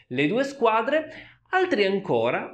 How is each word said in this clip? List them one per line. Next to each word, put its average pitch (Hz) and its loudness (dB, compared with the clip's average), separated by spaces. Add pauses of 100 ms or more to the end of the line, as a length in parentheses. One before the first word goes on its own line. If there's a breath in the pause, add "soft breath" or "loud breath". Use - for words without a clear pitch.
le 131 0
due 226 0
squadre. 269 0 (380 loud breath)
Altri 359 2
ancora 175 0